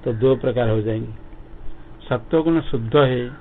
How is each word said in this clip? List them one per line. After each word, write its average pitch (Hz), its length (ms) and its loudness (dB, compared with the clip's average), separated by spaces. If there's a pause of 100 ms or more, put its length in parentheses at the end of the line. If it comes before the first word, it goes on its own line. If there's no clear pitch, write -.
तो 127 80 -2
दो 127 240 4
प्रकार 123 320 0
हो 110 140 4
जाएंगे। 113 300 -4 (960)
सत्व 147 340 0
गुण 165 180 4
शुद्ध 113 360 -2
है 127 340 4 (100)